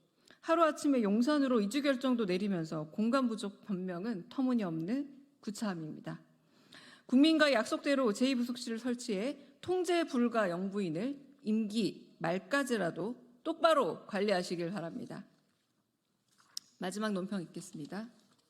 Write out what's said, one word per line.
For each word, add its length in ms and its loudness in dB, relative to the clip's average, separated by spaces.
하루아침에 600 4
용산으로 580 4
이주 220 0
결정도 440 2
내리면서 640 -2
공간 340 2
부족 380 -6
변명은 640 -6
터무니없는 840 -2
구차함입니다. 840 -8
국민과 480 6
약속대로 580 2
제이 240 2
부속실을 420 -4
설치해 680 -4
통제 440 2
불가 440 2
영부인을 720 -2
임기 760 -2
말까지라도 1040 -2
똑바로 640 2
관리하시길 640 -2
바랍니다. 560 -10
마지막 340 -4
논평 300 -4
읽겠습니다. 640 -12